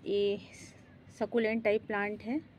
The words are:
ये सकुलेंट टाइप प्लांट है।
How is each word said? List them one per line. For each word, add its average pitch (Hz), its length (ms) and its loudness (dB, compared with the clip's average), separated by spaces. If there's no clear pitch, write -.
ये 202 340 2
सकुलेंट 226 440 0
टाइप 214 240 4
प्लांट 208 340 -2
है। 226 160 -2